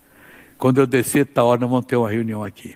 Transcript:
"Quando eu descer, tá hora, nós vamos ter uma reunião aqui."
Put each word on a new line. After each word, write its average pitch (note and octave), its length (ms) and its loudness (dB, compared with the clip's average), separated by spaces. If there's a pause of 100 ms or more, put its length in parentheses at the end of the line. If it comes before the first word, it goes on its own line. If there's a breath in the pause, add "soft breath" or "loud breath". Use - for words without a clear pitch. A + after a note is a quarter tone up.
(580 loud breath)
"Quando B2+ 220 2
eu C3+ 80 4
descer, C3+ 400 0
tá - 160 0
hora, A#2+ 180 2
nós B2 80 -2
vamos B2+ 160 0
ter B2 120 -2
uma A2+ 120 0
reunião A2 340 -6
aqui." - 320 -16